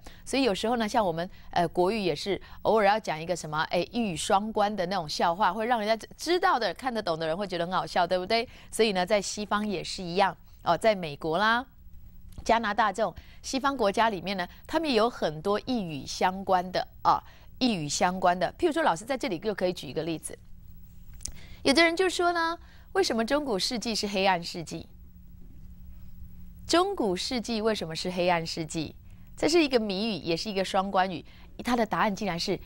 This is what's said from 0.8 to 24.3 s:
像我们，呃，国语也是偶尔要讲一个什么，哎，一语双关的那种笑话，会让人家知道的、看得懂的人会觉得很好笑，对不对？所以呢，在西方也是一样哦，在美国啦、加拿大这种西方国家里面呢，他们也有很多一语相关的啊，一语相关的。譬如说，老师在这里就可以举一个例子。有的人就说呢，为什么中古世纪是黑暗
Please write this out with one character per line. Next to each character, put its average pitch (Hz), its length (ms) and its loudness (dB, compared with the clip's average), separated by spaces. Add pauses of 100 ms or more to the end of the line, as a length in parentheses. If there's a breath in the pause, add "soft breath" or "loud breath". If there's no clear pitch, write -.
像 220 160 2
我 175 60 2
们， 165 180 -4 (220 loud breath)
呃， 170 160 2
国 180 240 2
语 226 80 0
也 175 160 2
是 185 260 -2 (220 loud breath)
偶 202 160 4
尔 202 80 6
要 208 140 6
讲 156 200 -4
一 165 60 -8
个 175 80 -2
什 156 160 -6
么， 156 80 -2 (120)
哎， 175 100 2 (100)
一 - 80 -4
语 202 180 -2
双 208 360 2
关 208 240 2
的 180 100 0
那 190 80 -4
种 160 140 -4
笑 175 260 2
话， 190 180 2
会 220 140 -2
让 240 140 2
人 220 180 2
家 - 80 -14 (100)
知 349 220 0
道 359 180 4
的、 214 180 0
看 254 200 -6
得 214 80 0
懂 165 160 0
的 165 80 -2
人 160 100 0
会 202 120 -4
觉 180 100 -4
得 170 80 0
很 185 80 -4
好 160 100 0
笑， 175 220 2
对 185 100 2
不 180 80 -2
对？ 226 240 0 (220 loud breath)
所 220 140 2
以 220 80 4
呢， 180 120 2
在 208 160 2
西 - 240 -6
方 214 220 -2
也 175 160 -2
是 - 180 -8
一 170 140 -6
样 185 220 2 (260 soft breath)
哦， 165 160 4
在 220 160 4
美 160 220 -6
国 160 200 -2
啦、 226 300 2 (760)
加 233 140 4
拿 214 140 0
大 208 200 4
这 226 100 -2
种 180 100 2 (300 loud breath)
西 - 160 -4
方 269 180 0
国 208 140 4
家 226 180 4
里 190 120 -2
面 196 160 -4
呢， 175 100 -2 (220 loud breath)
他 320 100 0
们 320 100 0
也 262 60 2
有 226 160 6
很 156 320 -4
多 202 240 0
一 240 160 -2
语 151 240 -8
相 190 380 -2
关 185 260 2
的 185 160 -2 (160)
啊， 156 200 4 (360 loud breath)
一 240 160 2
语 147 140 -2
相 185 300 0
关 180 180 4
的。 175 220 0
譬 349 80 2
如 311 60 2
说， 320 100 0
老 185 140 4
师 208 80 -12
在 262 120 -2
这 269 120 -4
里 170 100 -2
就 208 160 -2
可 185 120 0
以 180 60 0
举 - 140 -10
一 127 60 -10
个 147 100 -2
例 160 160 -4
子。 - 180 -12 (1300 loud breath)
有 269 100 4
的 330 120 8
人 330 100 4
就 370 140 2
说 349 240 2
呢， 339 260 -2 (340 soft breath)
为 381 100 4
什 269 120 0
么 226 100 0
中 285 200 0
古 226 140 -2
世 233 200 -2
纪 220 160 -2
是 202 140 -2
黑 196 180 2
暗 180 160 2